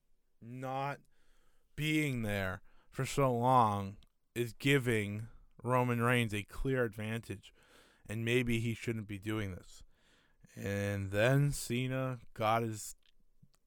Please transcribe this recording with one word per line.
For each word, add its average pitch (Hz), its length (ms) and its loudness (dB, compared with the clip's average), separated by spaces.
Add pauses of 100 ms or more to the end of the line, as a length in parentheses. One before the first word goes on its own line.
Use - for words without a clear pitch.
(400)
not 131 580 -6 (760)
being 147 480 0
there 98 400 -2 (260)
for - 160 -6
so 131 300 2
long 110 600 4 (380)
is 120 180 -2
giving 113 760 0 (360)
Roman 123 380 2
Reigns 117 320 2
a 104 120 -2
clear 131 400 -2
advantage, 107 680 -8 (560)
and 110 160 -4
maybe 117 360 2
he 117 140 -2
shouldn't 110 340 -6
be 104 100 -8
doing 101 380 -4
this. - 260 -18 (760)
And 101 540 -4
then 131 400 4
Cena 131 680 -4 (140)
got 113 300 2
his 110 320 -6 (720)